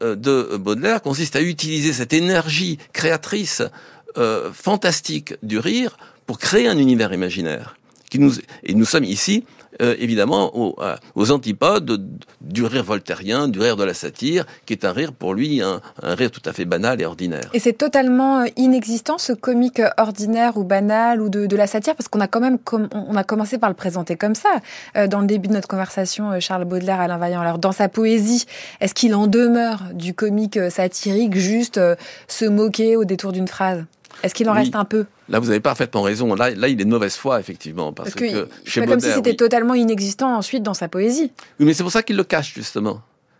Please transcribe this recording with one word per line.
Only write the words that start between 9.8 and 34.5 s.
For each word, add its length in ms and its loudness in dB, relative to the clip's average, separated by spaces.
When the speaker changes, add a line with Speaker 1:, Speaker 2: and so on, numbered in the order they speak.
Speaker 1:
euh, 160 2
évidemment, 580 2
au, 240 -2
à, 200 -6
aux 160 4
antipodes 520 0
de, 160 -2
du 220 -4
rire 220 -2
voltairien, 640 -4
du 100 -2
rire 180 2
de 60 -2
la 100 0
satire, 520 -4
qui 60 -6
est 120 -4
un 80 0
rire 200 -4
pour 220 -4
lui, 280 0
un, 180 -2
un 140 -4
rire 160 0
tout 140 -18
à 80 -6
fait 120 -6
banal 360 0
et 60 -2
ordinaire. 480 -6
Speaker 2:
Et 40 0
c'est 140 2
totalement, 680 2
euh, 40 0
inexistant, 640 2
ce 140 -2
comique, 480 0
euh, 160 4
ordinaire 600 0
ou 60 0
banal 580 2
ou 80 -2
de, 180 -2
de 100 0
la 100 4
satire, 300 -2
parce 100 -10
qu'on 140 -2
a 80 0
quand 100 0
même 220 2
com-, 320 -2
on, 160 -6
on 80 -2
a 80 2
commencé 340 -2
par 100 2
le 60 0
présenter 400 -4
comme 220 0
ça, 240 2
euh, 120 2
dans 120 0
le 60 2
début 220 0
de 60 2
notre 120 -2
conversation, 640 -4
euh, 80 -2
Charles 280 -4
Baudelaire, 340 -2
Alain 180 -2
Vaillant. 220 -2
Alors, 180 -2
dans 140 2
sa 160 2
poésie, 560 2
est-ce 140 0
qu'il 220 2
en 100 4
demeure 560 4
du 220 -6
comique, 420 0
euh, 140 0
satirique, 640 0
juste, 440 0
euh, 180 4
se 160 -4
moquer 500 4
au 100 4
détour 280 -2
d'une 160 -2
phrase ? 360 -2
Est-ce 120 -2
qu'il 140 0
en 40 4